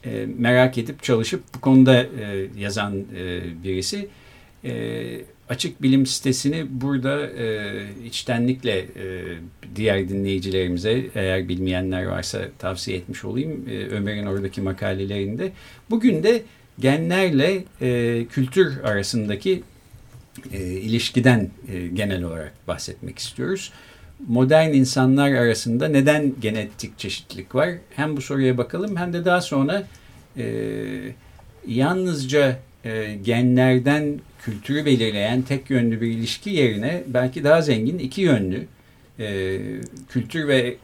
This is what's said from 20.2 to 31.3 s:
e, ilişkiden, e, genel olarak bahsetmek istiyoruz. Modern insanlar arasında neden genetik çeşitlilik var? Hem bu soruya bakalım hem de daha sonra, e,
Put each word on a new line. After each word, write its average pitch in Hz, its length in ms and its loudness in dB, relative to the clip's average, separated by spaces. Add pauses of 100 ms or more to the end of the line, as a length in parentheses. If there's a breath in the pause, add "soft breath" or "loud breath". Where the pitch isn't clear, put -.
e, 98 60 -8
ilişkiden, 110 920 2 (220)
e, 90 140 -6
genel 92 360 -2
olarak 80 300 -8 (160)
bahsetmek - 500 -8
istiyoruz. 180 540 -6 (560 loud breath)
Modern 143 440 6
insanlar 135 600 4
arasında 120 560 2
neden 143 520 4
genetik 107 580 -6
çeşitlilik - 560 -12
var? 156 160 2 (260)
Hem 151 200 -2
bu 135 40 -4
soruya 131 380 2
bakalım 180 380 -4
hem 175 160 -4
de 170 120 -4
daha 180 160 4
sonra, 175 420 0 (540 loud breath)
e, 117 80 -6 (1200 soft breath)